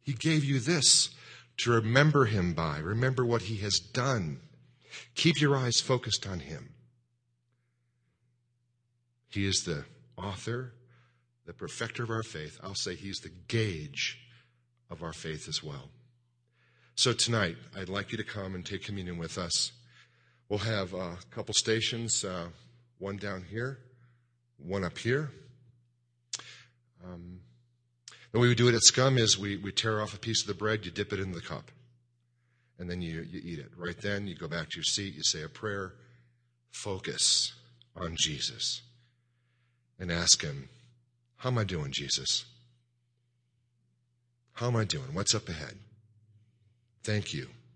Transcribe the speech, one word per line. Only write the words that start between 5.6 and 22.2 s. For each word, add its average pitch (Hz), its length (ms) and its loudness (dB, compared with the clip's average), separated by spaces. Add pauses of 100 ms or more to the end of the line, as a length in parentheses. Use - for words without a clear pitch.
focused - 460 2
on 92 140 -4
him. - 340 -12 (2500)
He 98 180 0
is 95 180 2
the 73 220 -4 (300)
author, 113 580 -8 (720)
the - 80 -14
perfecter - 480 -6
of 113 80 -4
our 110 120 -2
faith. 78 400 -10
I'll 98 120 -10
say 92 200 -4
he's 95 260 -10
the 82 100 -14
gauge 87 880 -4 (720)
of 85 120 -12
our 82 120 -6
faith 80 340 -10
as 76 140 -6
well. 69 280 -12 (1040)
So 120 200 4
tonight, 104 420 0 (180)
I'd 95 140 -8
like 98 240 -4
you 110 60 -6
to 104 60 -6
come 95 300 -8
and 87 100 -8
take 98 180 -8
communion 90 340 -8
with 82 220 -6
us. - 340 -2 (800)
We'll 104 80 0
have 98 340 0
a 90 260 -6 (120)
couple 113 240 -8
stations, 113 680 0